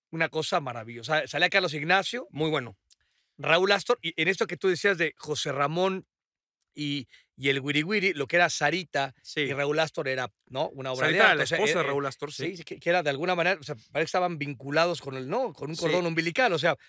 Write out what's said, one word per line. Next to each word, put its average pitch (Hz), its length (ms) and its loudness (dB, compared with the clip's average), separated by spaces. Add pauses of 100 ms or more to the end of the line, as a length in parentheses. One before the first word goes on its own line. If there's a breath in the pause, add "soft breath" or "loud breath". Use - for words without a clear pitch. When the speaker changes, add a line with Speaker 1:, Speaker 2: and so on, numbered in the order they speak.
(120)
Speaker 1:
una 160 180 0
cosa 160 300 0
maravillosa. 123 680 -4
Salía 165 220 2
Carlos 185 240 2
Ignacio, 180 560 0
Speaker 2:
Muy 151 200 0
bueno. 127 280 -2 (600)
Speaker 1:
Raúl 170 340 4
Astor, 202 300 2
y 165 200 -6
en 160 60 2
esto 190 200 0
que 175 100 -8
tú - 100 0
decías 185 300 2
de 156 200 -2
José 147 340 -4
Ramón 170 560 0 (680)
y, 143 320 -4 (280 soft breath)
y 135 140 0
el 139 120 4
Wiri 147 220 0
Wiri, 190 300 0
lo 139 140 -4
que 170 100 0
era 175 120 6
Sarita 147 720 -2
Speaker 2:
Sí. - 260 -6
Speaker 1:
y 139 60 -4
Raúl 143 260 0
Astor 156 280 -2
era, 131 240 -4 (160)
¿no? 131 220 -4
Una 131 220 -8
obra 131 160 0
Speaker 2:
Sarita 175 160 4
Speaker 1:
de - 20 8
Speaker 2:
era 208 40 8
Speaker 1:
arte, 175 60 6
Speaker 2:
la 143 80 0
Speaker 1:
o 123 40 -2
sea, 160 100 0
Speaker 2:
esposa 190 220 2
de 156 40 2
Speaker 1:
eh, 143 40 0
Speaker 2:
Raúl 139 180 -2
Astor, 143 260 -8
sí. 151 240 -6
Speaker 1:
sí, 170 80 -16
que, - 160 -12
que 170 100 -4
era 175 140 4
de 147 60 0
alguna 160 260 0
manera, 175 240 2
o 147 40 -16
sea, 147 120 -8
parece - 180 -20
que 151 100 0
estaban 180 340 0
vinculados 143 640 0
con 139 160 -8
el, 131 120 -8
¿no? 226 240 -2
Con 139 180 -10
un 165 40 -8
Speaker 2:
Sí. 151 40 -10
Speaker 1:
cordón 170 260 2
umbilical, 170 480 2
o 156 60 0
sea, 151 160 2 (140 soft breath)